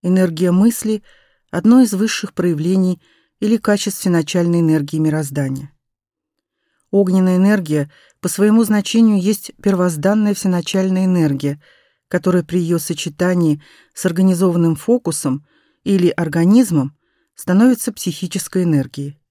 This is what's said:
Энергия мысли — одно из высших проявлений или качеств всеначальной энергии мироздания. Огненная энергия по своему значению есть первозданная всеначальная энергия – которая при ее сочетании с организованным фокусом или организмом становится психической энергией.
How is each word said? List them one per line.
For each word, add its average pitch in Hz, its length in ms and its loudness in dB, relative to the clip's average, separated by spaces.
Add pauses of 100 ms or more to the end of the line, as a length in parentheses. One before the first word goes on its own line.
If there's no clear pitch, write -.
Энергия 180 500 0
мысли — 214 520 0 (480)
одно 226 300 4
из 220 120 2
высших 202 400 -4
проявлений 180 680 0 (380)
или 214 180 0
качеств 208 440 -2
всеначальной 175 580 0
энергии 156 380 0
мироздания. 143 760 -4 (1200)
Огненная 185 460 2
энергия 170 540 0 (280)
по - 80 -6
своему 214 360 2
значению 214 580 2
есть 202 300 -4 (100)
первозданная 190 720 0
всеначальная 185 720 -2
энергия – 147 560 0 (460)
которая 180 360 0
при 175 160 -4
ее 170 200 -2
сочетании 165 840 -2 (320)
с - 120 -12
организованным 170 680 2
фокусом 151 720 -4 (380)
или 180 260 2
организмом 170 840 0 (400)
становится 233 560 2
психической - 720 -6
энергией. 143 560 -4 (120)